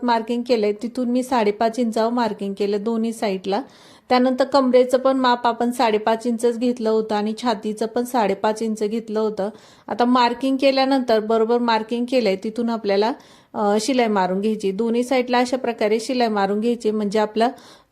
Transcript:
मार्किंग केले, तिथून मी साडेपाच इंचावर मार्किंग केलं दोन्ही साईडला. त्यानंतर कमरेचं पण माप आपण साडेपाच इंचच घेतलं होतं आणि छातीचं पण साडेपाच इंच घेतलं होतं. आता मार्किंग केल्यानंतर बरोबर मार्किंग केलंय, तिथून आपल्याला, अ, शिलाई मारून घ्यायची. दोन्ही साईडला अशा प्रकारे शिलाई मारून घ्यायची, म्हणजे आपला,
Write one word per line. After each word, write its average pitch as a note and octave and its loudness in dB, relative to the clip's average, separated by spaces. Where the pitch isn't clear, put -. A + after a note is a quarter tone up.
मार्किंग A#3+ 0
केले, A3 0
तिथून A#3+ -4
मी B3 0
साडेपाच A3+ 0
इंचावर A3+ 0
मार्किंग G3+ -2
केलं G3+ -2
दोन्ही A3+ -2
साईडला. G3 -4
त्यानंतर B3+ 2
कमरेचं B3+ 4
पण C4+ 2
माप B3 2
आपण A#3+ 0
साडेपाच A3+ 0
इंचच A#3 0
घेतलं A#3+ 0
होतं A3 0
आणि G#3 -2
छातीचं G#3+ -2
पण A#3+ -4
साडेपाच G#3+ 0
इंच A3 -4
घेतलं A3 -4
होतं. G#3 -2
आता A#3+ 0
मार्किंग B3 2
केल्यानंतर C4 2
बरोबर A3+ 2
मार्किंग A#3 0
केलंय, A3+ 2
तिथून A#3 -4
आपल्याला, G#3+ 0
अ, G#3 2
शिलाई B3 2
मारून F#3+ 0
घ्यायची. G#3 -2
दोन्ही A3+ 0
साईडला B3 0
अशा B3+ 0
प्रकारे A3+ 0
शिलाई B3 0
मारून G#3 0
घ्यायची, A#3 0
म्हणजे G#3+ -2
आपला, G#3+ 2